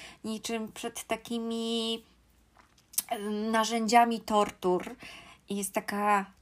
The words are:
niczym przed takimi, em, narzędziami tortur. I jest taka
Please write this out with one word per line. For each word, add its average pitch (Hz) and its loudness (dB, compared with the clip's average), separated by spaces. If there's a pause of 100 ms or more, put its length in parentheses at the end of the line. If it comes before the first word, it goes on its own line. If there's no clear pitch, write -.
(240)
niczym 220 -6
przed - -10
takimi, 226 -4 (1080)
em, 214 -4
narzędziami 226 4
tortur. 208 0 (540)
I 202 -2
jest 196 -6
taka 202 2 (160)